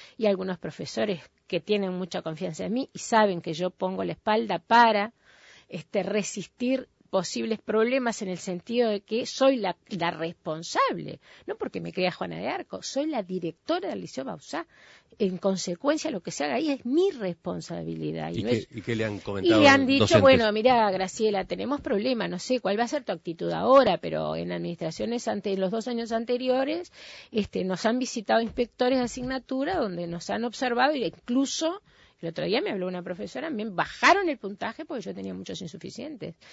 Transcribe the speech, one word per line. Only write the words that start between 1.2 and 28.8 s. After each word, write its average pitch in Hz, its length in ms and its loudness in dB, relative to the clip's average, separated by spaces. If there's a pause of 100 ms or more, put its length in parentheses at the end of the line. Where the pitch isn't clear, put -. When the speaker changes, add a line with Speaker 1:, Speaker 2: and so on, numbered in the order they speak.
Speaker 1:
que 175 140 -4
tienen 202 340 -2
mucha 180 300 -6
confianza 170 420 -6
en 185 80 -2
mí 262 180 -2
y - 60 -14
saben 202 440 4
que - 120 -4
yo 180 160 -2
pongo 190 340 -4
la 175 100 -4
espalda 214 440 0
para, 226 560 4 (560)
este, 170 320 -4
resistir 214 880 -2 (220)
posibles 220 520 -2
problemas 233 600 2
en 208 60 -4
el 180 100 -4
sentido 226 520 0
de 208 100 0
que 226 260 -4
soy 269 300 2
la, 196 220 -2 (100)
la 170 240 -2
responsable, 165 1120 -2 (240)
no 403 100 -6
porque - 240 -6
me 165 140 -8
crea 180 180 2
Juana 175 240 -6
de 165 140 -4
Arco, - 340 -8
soy 294 240 -4
la 262 160 -2
directora 180 640 -4
del 196 140 -6
Liceo 254 240 -10
Bauzá. 262 420 -10 (500)
En 185 200 0
consecuencia, 202 720 0
lo 202 80 -4
que - 120 -10
se - 120 -4
haga 269 120 0
ahí 302 140 0
es 262 160 -2
mi 339 260 2
responsabilidad. 165 1200 -6
Y 170 80 -4
Speaker 2:
¿Y - 20 -4
Speaker 1:
no 220 60 -2
Speaker 2:
qué, 120 80 2
Speaker 1:
es 101 120 -6
Speaker 2:
y 117 120 -12
qué 117 160 -2
le 110 80 0
han 104 140 -4
comentado 107 380 2
Speaker 1:
Y 311 60 10
le 277 60 12
han 269 160 6
dicho, 269 160 4
Speaker 2:
docentes? 311 200 8
Speaker 1:
"Bueno, 247 300 8
mirá, 220 400 4
Graciela, 190 540 0
tenemos 214 340 -4
problemas, 226 500 -2
no 180 100 -6
sé 254 200 -2
cuál 202 180 0
va 233 60 2
a 233 60 -2
ser 285 160 -4
tu 202 80 -4
actitud 170 380 -6
ahora", 214 480 6
pero 156 360 -4
en 175 160 -4
administraciones 175 800 -4
ante, 208 240 -2
en 190 80 -2
los 185 100 0
dos 220 160 -4
años 233 240 -4
anteriores, 254 800 -2 (400)
este, 196 320 -2
nos 185 220 -2
han 240 140 2
visitado 226 420 2
inspectores 247 580 0